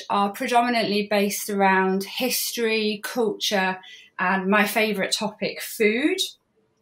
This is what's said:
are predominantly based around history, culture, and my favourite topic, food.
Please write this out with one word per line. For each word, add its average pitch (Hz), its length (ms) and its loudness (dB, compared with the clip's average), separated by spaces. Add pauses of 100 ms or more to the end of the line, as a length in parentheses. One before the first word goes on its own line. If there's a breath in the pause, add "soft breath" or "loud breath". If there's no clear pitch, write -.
are 202 220 2
predominantly 226 800 0
based 202 400 0
around 190 540 2
history, 220 1000 -2
culture, 190 760 -2 (400 loud breath)
and 185 300 0
my 208 180 4
favourite 214 460 0
topic, - 480 -4
food. 247 560 2 (640)